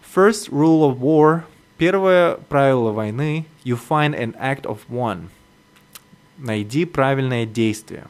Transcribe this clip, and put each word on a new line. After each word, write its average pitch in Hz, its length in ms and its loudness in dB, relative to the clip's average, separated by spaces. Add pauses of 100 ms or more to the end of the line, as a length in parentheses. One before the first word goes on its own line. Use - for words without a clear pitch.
(140)
«First 208 360 2
rule 156 420 4
of 123 80 -6
war», 156 440 4 (340)
первое 180 580 2 (140)
правило 135 420 2
войны, 127 540 -4 (180)
«you 120 140 -4
find 151 360 -2
an 113 240 -6
act 135 260 -6
of 107 160 -8 (100)
one». 107 400 -6 (1080)
Найди 113 460 -4
правильное 135 640 -2
действие. 110 640 -4